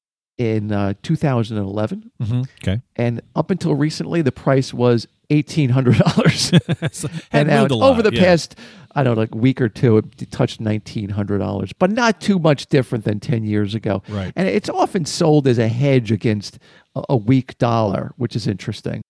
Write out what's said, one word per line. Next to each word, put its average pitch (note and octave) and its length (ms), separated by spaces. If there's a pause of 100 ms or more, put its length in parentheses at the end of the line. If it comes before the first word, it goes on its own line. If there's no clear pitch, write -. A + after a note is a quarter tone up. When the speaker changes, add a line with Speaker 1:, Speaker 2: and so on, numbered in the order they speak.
(380)
Speaker 1:
in, A2 340
uh, G2+ 220 (100)
two D#3+ 140
thousand A#2 400
and G2 100
eleven. A2 440 (100)
Speaker 2:
Mm-hmm. A#2+ 200 (220)
Okay. G2+ 180 (140)
Speaker 1:
And A#2+ 260 (140)
up D#3 160
until E3 240
recently, D#3 460
the C3 100
price C3+ 420
was A#2+ 320 (240)
eighteen D3 400
hundred B2 280
dollars - 540 (200)
Speaker 2:
<laughs> - 200
So, - 160 (220)
had D3 180
Speaker 1:
an - 0
Speaker 2:
moved D3+ 40
Speaker 1:
ounce. C#3+ 200
Speaker 2:
a B2 40
lot, C4+ 160
Speaker 1:
Over A#3 100
the G#3+ 120
Speaker 2:
yeah. F#3 100
Speaker 1:
past, F3 320 (400)
I C#3+ 80
don't A#2+ 120
know, A2 60
like, A2 140
week C3 260
or A#2 80
two, A2+ 280
it - 340
touched - 280
nineteen G#2+ 500
hundred G2+ 280
dollars, G2 340
but F#3+ 200
not A#3 280
too G3 200
much D3+ 260
different B2 400
than G#2 140
ten A2+ 240
years G#2 320
ago. G2+ 340
Speaker 2:
Right. G2 260
Speaker 1:
And F#3 120
it's G3+ 220
often D4 360
sold D3+ 420
as A#2+ 120
a A2+ 80
hedge B2 440
against G#2+ 460 (380)
a, - 140
a C#3 80
weak B2 420
dollar, A#2 580
which A#2+ 180
is A2+ 120
interesting. - 640